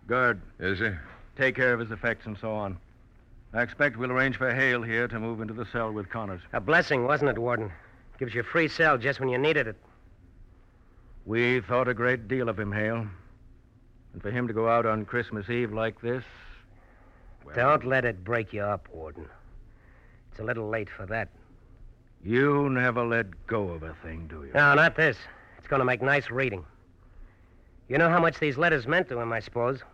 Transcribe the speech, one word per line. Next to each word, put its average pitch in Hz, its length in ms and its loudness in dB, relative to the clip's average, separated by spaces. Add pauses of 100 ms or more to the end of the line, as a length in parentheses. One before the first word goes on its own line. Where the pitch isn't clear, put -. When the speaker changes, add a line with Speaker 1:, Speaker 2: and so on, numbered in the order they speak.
Speaker 1:
Good. 120 340 2 (180)
Speaker 2:
Yes, 90 200 -2
sir. 104 200 -2 (380)
Speaker 1:
Take 131 180 2
care 127 180 2
of 117 60 0
his 113 120 -6
effects 113 340 -4
and 107 100 -8
so 110 160 -6
on. 101 280 -4 (760)
I 113 80 0
expect 123 360 0
we'll 127 140 -2
arrange 127 260 2
for 127 140 0
Hale 127 300 2
here 117 260 -2
to 117 120 -6
move 113 200 -6
into 113 140 -8
the 113 140 -8
cell 113 240 -4
with 104 180 -6
Connors. 98 320 -8 (120)
Speaker 3:
A 113 60 -2
blessing, 139 460 2
wasn't 143 240 2
it, 113 80 -2
Warden? 113 340 -2 (460)
Gives 120 160 -6
you 117 80 -2
free 160 260 2
cell 151 300 4
just 131 220 -2
when 131 100 0
you 127 80 0
needed 143 300 2
it. 107 80 -10 (1500)
Speaker 1:
We 120 340 2
thought 123 260 0
a 127 60 0
great 120 340 0
deal 127 220 0
of 104 100 -4
him, 101 120 -2
Hale. 110 340 -2 (1080)
And 92 100 -12
for 101 80 -4
him 123 160 -2
to 110 80 -4
go 113 120 2
out 117 200 4
on 110 180 0
Christmas 113 460 -4
Eve 120 200 -2
like 110 300 -4
this, 120 220 -4 (1200)
well 69 100 -12
Speaker 3:
Don't 131 300 4
let 127 200 2
it 98 180 -2
break 113 300 -2
you 101 100 -4
up, 101 280 -2
Warden. 78 380 -14 (1000)
It's - 80 -16
a 110 40 -8
little 113 240 -4
late 107 220 -4
for - 160 -12
that. 110 240 -4 (920)
Speaker 1:
You 139 460 4
never 123 340 2
let 117 440 -2
go 104 220 0
of 82 140 -10
a 80 200 -12
thing, 82 240 -10
do - 160 -12
you? - 100 -14
Speaker 3:
No, 143 220 8
not 165 200 6
this. 151 220 4 (400)
It's - 100 -20
gonna 135 180 2
make 127 160 2
nice 139 280 2
reading. 120 340 -2 (1200)
You 127 100 0
know 165 120 6
how 175 100 6
much 165 200 2
these 143 180 0
letters 151 300 2
meant 170 220 2
to 120 100 -4
him, 117 140 -2
I 113 60 -2
suppose? 120 400 -2 (140)